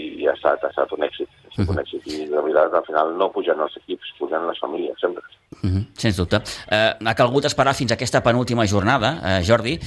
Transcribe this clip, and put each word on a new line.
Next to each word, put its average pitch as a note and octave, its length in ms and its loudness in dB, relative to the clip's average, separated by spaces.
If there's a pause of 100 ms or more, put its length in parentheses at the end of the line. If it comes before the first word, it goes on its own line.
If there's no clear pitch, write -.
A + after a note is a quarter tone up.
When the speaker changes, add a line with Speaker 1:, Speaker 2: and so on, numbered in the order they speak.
(220)
Speaker 1:
i D2 60 0
ha C#2 80 2
estat, C#2+ 280 0
ha C#2+ 60 -2
estat C#2 260 -2
un D2+ 80 -4
èxit. - 240 -4
Ha - 220 -20
estat G2 180 -2
un F2+ 80 -2
Speaker 2:
Mhm. C#2+ 80 -2
Speaker 1:
èxit. - 240 -10
I, D2+ 200 -8
la D2 140 0
veritat, D2+ 320 2
al E2 120 2
final D#2+ 320 0
no F#2+ 140 0
pugen E2+ 280 -2
els D2 180 -4
equips, - 420 -10
pugen D#2+ 280 -2
les E2 120 -4
famílies, D2+ 420 -6
sempre. F2+ 220 -4 (400)
Speaker 2:
Mhm, F#2+ 240 0 (100)
sens A2 200 0
dubte. F#2 200 0 (340)
Eh, G#2+ 220 4 (120)
ha A2+ 100 0
calgut C3 300 4
esperar C3+ 300 2
fins A#2 160 -2
a A2+ 40 0
aquesta B2+ 280 0
penúltima A#2+ 440 2
jornada, G#2+ 480 2 (100)
eh, F#2 180 2
Jordi. A#2 440 2